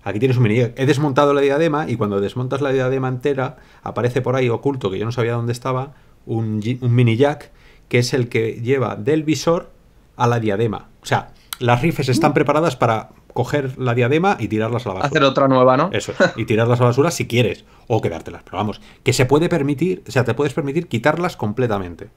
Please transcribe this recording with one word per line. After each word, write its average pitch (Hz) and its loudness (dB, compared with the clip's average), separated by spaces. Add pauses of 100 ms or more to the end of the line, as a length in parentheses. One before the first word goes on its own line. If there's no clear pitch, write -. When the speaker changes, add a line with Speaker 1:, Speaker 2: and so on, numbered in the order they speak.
Speaker 1:
Aquí 101 -6
tienes 127 2
un 127 4
mini 107 4
jack. 120 0
He 135 -2
desmontado 143 2
la 143 2
diadema 147 0
y 120 -2
cuando 101 -2
desmontas 127 -4
la 143 0
diadema 131 0
entera 135 -2 (240)
aparece 120 -2
por 127 -2
ahí 131 2
oculto, 117 -2
que 95 -6
yo 104 -2
no 117 -4
sabía 117 -2
dónde 120 -2
estaba, 131 -6 (320)
un 113 -4
yi-, 120 -4
un 123 2
mini 120 4
jack 143 0 (360)
que 123 2
es 123 0
el 123 0
que 113 -2
lleva 117 0
del 135 0
visor 160 0 (460)
a 123 2
la 120 2
diadema. 107 -2 (120)
O - -20
sea, 101 -2 (300)
las 123 2
rifes 151 0
están 143 2
Speaker 2:
Mm. 135 -6
Speaker 1:
preparadas 151 2
para 113 -2 (220)
coger 131 -4
la 123 -2
diadema 147 2
y 113 -4
tirarlas 113 -2
a 143 -2
la 90 -6
basura. 92 -2
Speaker 2:
Hacer 143 2
otra 139 4
nueva, 127 6
¿no? 156 0
Speaker 1:
Eso - -4
es, - -12 (200)
y 113 -4
tirarlas 117 2
a 127 4
la 123 6
basura 143 2
si - -6
quieres, 113 -2 (220)
o 110 0
quedártelas. 85 -8
Pero - -10
vamos, 104 -4 (240)
que - 0
se 123 2
puede 151 2
permitir, 160 -2
o 110 -16
sea, 139 2
te - 0
puedes 147 -2
permitir 156 -4
quitarlas 156 -2
completamente. 104 -4